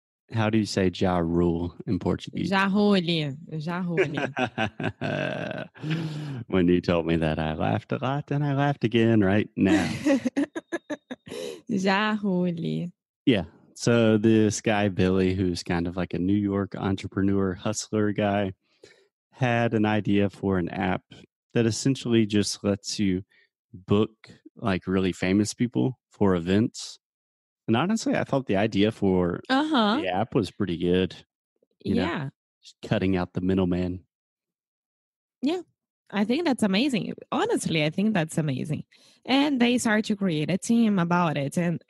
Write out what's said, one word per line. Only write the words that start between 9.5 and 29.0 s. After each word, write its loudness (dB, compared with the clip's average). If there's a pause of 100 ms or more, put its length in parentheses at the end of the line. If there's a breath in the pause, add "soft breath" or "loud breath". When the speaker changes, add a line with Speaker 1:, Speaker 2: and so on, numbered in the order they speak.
Speaker 1:
now. 2 (140)
Speaker 2:
<laughs> 4 (1500 loud breath)
Ja 0
Rule. -2 (360)
Speaker 1:
Yeah. 2 (300)
So 4
this 4
guy, 0
Billy, 2
who's -2
kind -2
of -8
like -4
a -4
New 0
York -2
entrepreneur, 0
hustler -2
guy, 0 (800 soft breath)
had 0
an 2
idea 2
for -2
an -2
app -4 (520)
that 4
essentially 2
just 0
lets -2
you 0 (480 soft breath)
book, 0 (460)
like, -2
really 0
famous 0
people -2 (140)
for 2
events. -2 (680)
And 2
honestly, 0
I 2
thought -2
the 0
idea 2
for 0